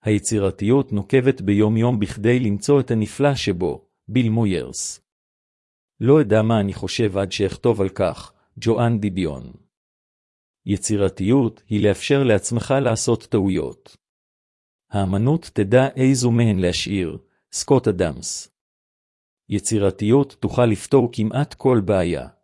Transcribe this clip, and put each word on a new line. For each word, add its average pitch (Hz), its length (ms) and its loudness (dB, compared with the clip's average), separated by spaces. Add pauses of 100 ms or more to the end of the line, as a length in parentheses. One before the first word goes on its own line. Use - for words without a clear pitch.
היצירתיות 107 880 0
נוקבת 127 480 0
ביום-יום 107 600 2
בכדי 110 400 0
למצוא 120 400 2
את 127 100 -4
הנפלא 123 440 0
שבו, 87 540 -4 (200)
ביל 117 200 0
מוירס. 98 720 -2 (1000)
לא 139 200 6
אדע 107 220 2
מה 113 180 2
אני 98 140 -2
חושב 98 440 -4
עד 98 140 -4
שאכתוב 104 480 0
על 95 80 0
כך, - 440 -6 (260)
ג'ואן 113 420 0
דיביון. 82 520 -6 (1120)
יצירתיות 101 1040 0
היא 104 200 0
לאפשר 139 340 0
לעצמך 117 600 0
לעשות 117 400 0
טעויות. 95 760 -4 (920)
האמנות 104 640 -2
תדע 120 420 2
איזו 131 340 2
מהן 117 280 2
להשאיר, 87 600 -2 (340)
סקוט - 360 0
אדמס. 85 680 -6 (920)
יצירתיות 104 920 0
תוכל 123 260 0
לפתור 120 460 2
כמעט 113 420 -4
כל 127 300 2
בעיה, 87 440 -2 (160)